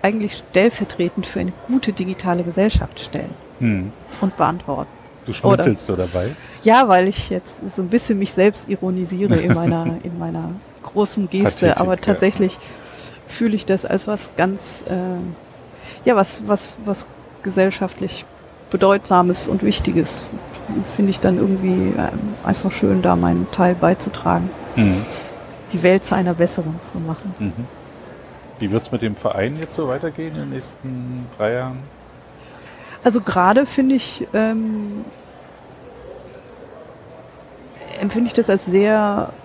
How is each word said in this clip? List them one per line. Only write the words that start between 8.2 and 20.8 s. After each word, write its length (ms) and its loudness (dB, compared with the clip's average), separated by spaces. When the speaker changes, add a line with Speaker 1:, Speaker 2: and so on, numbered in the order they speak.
Speaker 1:
selbst 360 2
ironisiere 680 0
in 180 2
meiner, 440 0
Speaker 2:
<laughs> 40 -12
Speaker 1:
in 160 -8
meiner 320 -6
großen 460 0
Geste, 380 2
Speaker 2:
Pathetik, 140 4
Speaker 1:
aber 140 2
Speaker 2:
ja. 60 -12
Speaker 1:
tatsächlich 580 2
fühle 280 0
ich 100 -4
das 200 0
als 220 0
was 300 -4
ganz, 520 -2
äh, 1160 -8
ja, 80 6
was, 300 2
was, 280 -2
was 200 -4
gesellschaftlich 840 -2
Bedeutsames 760 4
und 160 0
Wichtiges. 640 0